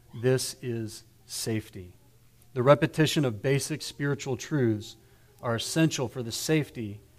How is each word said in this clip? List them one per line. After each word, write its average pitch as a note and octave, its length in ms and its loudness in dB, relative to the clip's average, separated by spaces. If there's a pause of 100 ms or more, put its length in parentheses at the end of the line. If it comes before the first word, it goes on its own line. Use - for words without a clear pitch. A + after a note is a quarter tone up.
(220)
this B2+ 400 2
is A#2 420 -8 (220)
safety. G#2 640 -6 (640)
The B2+ 80 0
repetition D3 640 6
of G#2+ 160 -4
basic C#3 400 0
spiritual C#3+ 540 -4
truths A2+ 600 0 (460)
are A#2+ 120 -2
essential D3 540 0
for B2+ 140 -8
the A2+ 100 -8
safety A#2+ 680 -2 (180)